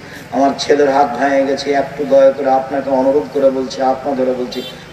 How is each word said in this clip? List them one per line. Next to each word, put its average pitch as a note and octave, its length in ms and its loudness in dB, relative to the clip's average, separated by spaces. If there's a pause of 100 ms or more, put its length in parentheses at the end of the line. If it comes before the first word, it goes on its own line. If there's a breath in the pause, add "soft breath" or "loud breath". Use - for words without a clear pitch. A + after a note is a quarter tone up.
(320 loud breath)
আমার C3+ 280 2
ছেলের C#3+ 320 2
হাত A#2+ 280 2
ভেঙে C#3 260 2
গেছে, C#3 280 -2
একটু C#3 320 -4
দয়া C3+ 260 6
করে C3+ 200 -2
আপনাকে C3+ 380 -2
অনুরোধ C#3 340 2 (100)
করে C3+ 160 4
বলছি, C3 320 -4
আপনাদেরও B2+ 520 0
বলছি, B2 280 -6 (320 loud breath)